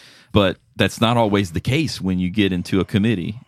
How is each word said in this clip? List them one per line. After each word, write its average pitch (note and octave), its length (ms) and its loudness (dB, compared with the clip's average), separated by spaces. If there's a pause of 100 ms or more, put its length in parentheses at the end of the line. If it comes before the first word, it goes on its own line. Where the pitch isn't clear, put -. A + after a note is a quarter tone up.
(320)
but G2 240 2 (200)
that's G2+ 240 0
not A#2 160 2
always G2+ 360 2
the F2+ 80 -6
case C#3+ 400 -2
when F#2 200 -2
you F2+ 100 0
get G2 220 2
into F2+ 280 0
a E2+ 40 2
committee G#2+ 640 -2